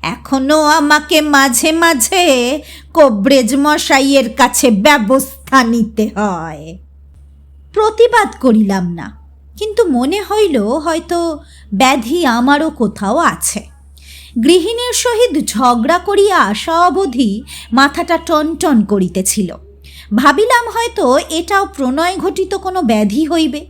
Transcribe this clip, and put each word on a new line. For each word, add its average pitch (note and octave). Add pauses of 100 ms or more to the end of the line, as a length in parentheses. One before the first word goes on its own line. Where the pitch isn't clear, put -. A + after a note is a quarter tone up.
এখনো C4+
আমাকে D4+
মাঝে C#4+
মাঝে D#4 (340)
কবরেজ C4
মশাইয়ের C#4
কাছে C4+
ব্যবস্থা B3+
নিতে A3
হয়।" E3 (920)
প্রতিবাদ A4 (120)
করিলাম G3
না, D#3+ (420)
কিন্তু G#4+
মনে D4
হইল F#4+
হয়তো D#4+ (360)
ব্যাধি C4
আমারও C#4
কোথাও G#3+
আছে। A3 (840)
গৃহিণীর A4
সহিত A4
ঝগড়া B3
করিয়া G4+
আসা D#4+
অবধি B3+ (300)
মাথাটা C#4+
টনটন D#4
করিতেছিল। F#3+ (580)
ভাবিলাম G#4+
হয়তো G#4+ (100)
এটাও F4
প্রণয় D#4+
ঘটিত F#4+
কোনো F#4
ব্যাধি G#3+
হইবে। D#4